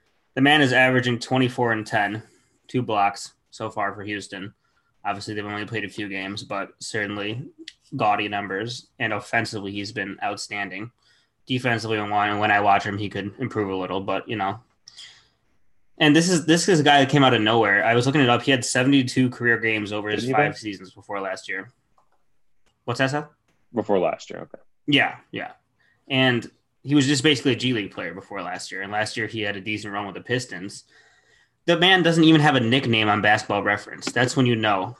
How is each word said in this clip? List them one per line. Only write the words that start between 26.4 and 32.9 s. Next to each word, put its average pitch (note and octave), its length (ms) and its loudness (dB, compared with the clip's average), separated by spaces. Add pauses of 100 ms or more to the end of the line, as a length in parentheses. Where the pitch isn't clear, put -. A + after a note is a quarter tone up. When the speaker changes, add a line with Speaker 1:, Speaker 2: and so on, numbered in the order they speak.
Speaker 1:
he C#3 120 -2
was C#3 120 4
just C#3 160 0
basically C#3+ 300 2
a A2+ 40 -2
G B2 160 -2
League G2+ 200 -4
player F2 220 -10
before F#2+ 280 -12
last F2+ 300 -10
year. F#2+ 100 -10
And G2+ 100 -10
last G#2+ 240 -4
year, A2 100 -4
he A2 160 -6
had G2+ 140 -4
a G2 40 -12
decent G#2 320 -8
run G#2 140 -6
with F#2 80 -12
the - 80 -14
Pistons. G#2 640 -8 (840)
The E3+ 100 4
man F#3 260 6
doesn't E3 220 4
even D#3+ 160 8
have D3 140 6
a B2+ 60 4
nickname A2+ 500 2